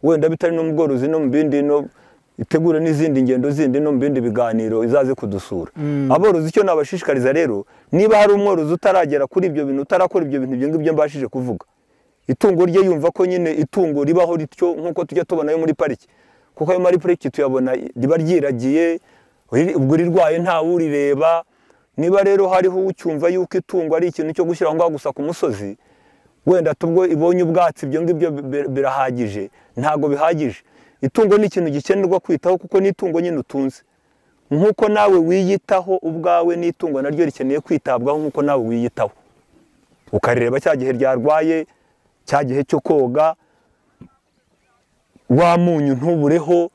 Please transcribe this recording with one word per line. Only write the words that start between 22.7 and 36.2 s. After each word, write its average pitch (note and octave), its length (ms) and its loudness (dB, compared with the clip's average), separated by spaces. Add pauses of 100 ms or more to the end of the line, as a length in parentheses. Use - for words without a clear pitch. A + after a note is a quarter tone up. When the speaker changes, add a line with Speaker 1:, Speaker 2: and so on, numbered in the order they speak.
Speaker 1:
ucyumva E3 420 -4
yuko F#3 300 -2
itungo E3 380 -2
ari F3 120 0
ikintu D#3+ 240 -6
cyo F3 160 -2
gushyira E3+ 240 -2
aho D#3 40 -2
ngaho E3+ 200 0
gusa C#3 160 -6
ku - 100 -12
musozi, A2 540 -6 (680)
wenda E3 280 2
tubwo E3+ 320 0
ibonye E3+ 380 2
ubwatsi, E3 420 0
ibyo C#3+ 160 -2
ngibyo E3 280 -2
bi-, C#3+ 120 -8
bi-, C#3 260 -6
birahagije, B2+ 840 -4 (260)
ntago D3+ 320 -2
bihagije. D3 560 -2 (400)
Itungo G3+ 340 4
ni G#3+ 140 2
ikintu F3 180 -2
gikenerwa F#3 500 0
kwitaho, F3 380 0
kuko F#3+ 220 0
ni G3 80 2
itungo F3 320 -2
nyine E3+ 160 -2
utunze. C3+ 460 -6 (680)
Nk'uko G3+ 380 2
nawe G#3 300 4
wiyitaho F#3 840 0
ubwawe, E3+ 560 0